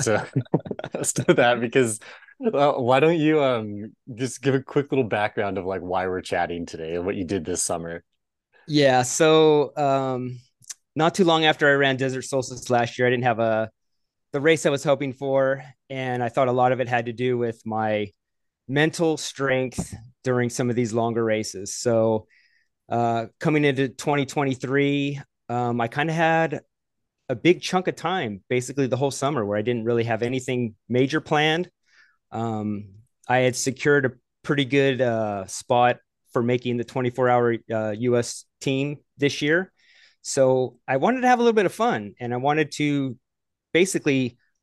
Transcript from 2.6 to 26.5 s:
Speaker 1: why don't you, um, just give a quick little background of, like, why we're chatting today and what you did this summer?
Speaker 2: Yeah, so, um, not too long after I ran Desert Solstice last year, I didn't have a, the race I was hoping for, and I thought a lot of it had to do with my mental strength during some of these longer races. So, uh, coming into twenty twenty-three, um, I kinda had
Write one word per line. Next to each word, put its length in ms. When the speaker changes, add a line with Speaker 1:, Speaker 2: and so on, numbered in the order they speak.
Speaker 1:
why 260
don't 200
you, 240
um, 520
just 260
give 140
a 80
quick 280
little 140
background 540
of, 80
like, 160
why 240
we're 160
chatting 420
today 300
and 100
what 100
you 100
did 200
this 180
summer? 400
Speaker 2:
Yeah, 360
so, 760
um, 640
not 180
too 100
long 200
after 240
I 60
ran 240
Desert 240
Solstice 480
last 280
year, 80
I 40
didn't 140
have 140
a, 320
the 80
race 240
I 60
was 120
hoping 300
for, 500
and 320
I 80
thought 180
a 40
lot 200
of 80
it 80
had 160
to 80
do 240
with 300
my 440
mental 520
strength 760
during 240
some 220
of 60
these 180
longer 280
races. 520
So, 540
uh, 380
coming 240
into 240
twenty 380
twenty-three, 920
um, 320
I 80
kinda 240
had 480